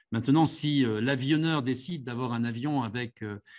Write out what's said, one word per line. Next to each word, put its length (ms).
Maintenant, 320
si, 400
euh, 140
l'avionneur 640
décide 400
d'avoir 300
un 100
avion 400
avec, 400
euh, 160